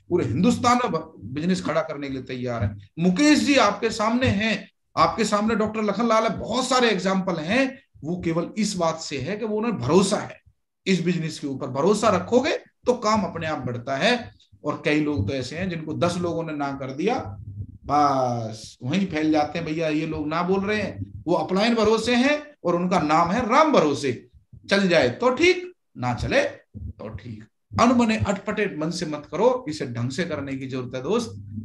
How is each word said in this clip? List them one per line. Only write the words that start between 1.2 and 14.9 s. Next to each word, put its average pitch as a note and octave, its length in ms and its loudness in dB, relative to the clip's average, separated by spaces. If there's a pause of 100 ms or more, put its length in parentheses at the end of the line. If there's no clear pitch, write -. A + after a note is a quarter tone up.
खड़ा D#3 200 -2
करने C#3+ 260 -6
के C3+ 60 -6
लिए B2+ 100 -8
तैयार B2 400 -4
है। G#2 140 -2 (220)
मुकेश A#3+ 400 6
जी C4 160 2
आपके A3 340 2
सामने A#3 380 0
हैं, G#3 420 0 (280)
आपके E3+ 280 2
सामने G#3+ 300 2
डॉक्टर G#3+ 260 -2
लखनलाल A3 420 2
है, G3 160 -2
बहुत B3+ 280 -2
सारे B3+ 220 4
example F#3 460 0
हैं। A#3 440 0 (240)
वो F3 220 -4
केवल E3 320 0
इस G3+ 180 0
बात E3 240 0
से - 180 -8
है D#3+ 200 -6
कि A3+ 80 -6
वो G#3+ 120 -4
उन्हें A3 200 -2
भरोसा F3 400 4
है - 240 -10 (440)
इस F3+ 160 2
business D#3+ 380 -2
के D3 80 -8
ऊपर। C#3 200 -6
भरोसा G3+ 420 2
रखोगे A#3 500 2 (260)
तो B3 80 4
काम G#3+ 280 0
अपने E3 260 -6
आप D3+ 120 -4
बढ़ता B2 380 -6
है। A#3+ 380 0 (280)
और D3 220 -4
कई D3+ 140 2